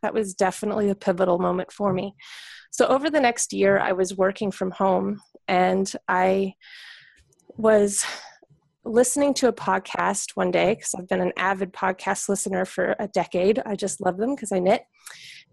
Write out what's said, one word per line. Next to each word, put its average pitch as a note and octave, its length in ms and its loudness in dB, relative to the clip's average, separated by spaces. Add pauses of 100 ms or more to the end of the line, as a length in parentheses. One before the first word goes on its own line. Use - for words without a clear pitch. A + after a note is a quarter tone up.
that G#3+ 100 -2
was G3 220 -2
definitely G3+ 560 0
a G3 40 0
pivotal F#3 440 2
moment F#3 340 -2
for G3+ 220 -2
me. G3 200 -4 (560)
So - 180 2
over C#4 200 2
the D4+ 120 2
next A#3+ 340 0
year, G3 240 4
I G3 140 0
was F#3 220 -2
working F#3+ 360 0
from F#3 220 -6
home, G3 500 0 (260)
and F#3 420 2 (180)
I F#3+ 440 2 (1040)
was G#3 480 4 (800)
listening B3+ 500 4
to B3+ 140 2
a A3+ 40 2
podcast F#3+ 840 -2
one F#3 140 0
day, F3 260 2
'cause - 180 -8
I've F#3 140 -10
been F#3 140 0
an F3+ 160 0
avid F#3+ 340 -2
podcast F#3+ 560 -4
listener F#3+ 380 -2
for F3+ 320 -2
a G#3 100 -6
decade. F#3+ 560 0
I G#3 120 -6
just - 260 -6
love F3+ 160 -2
them B3+ 180 -2
'cause A3 160 -8
I F#3+ 60 0
knit. F#3 260 2 (680)